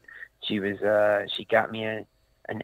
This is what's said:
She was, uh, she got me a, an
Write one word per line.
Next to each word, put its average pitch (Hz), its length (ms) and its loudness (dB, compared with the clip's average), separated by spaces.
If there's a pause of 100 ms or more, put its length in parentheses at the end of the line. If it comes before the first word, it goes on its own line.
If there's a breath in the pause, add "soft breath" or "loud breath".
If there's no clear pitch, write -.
(420 loud breath)
She 107 180 -2
was, 98 200 -2
uh, 104 480 4
she 110 160 -6
got 107 260 2
me 110 140 -4
a, 110 220 -4 (420)
an 107 160 -6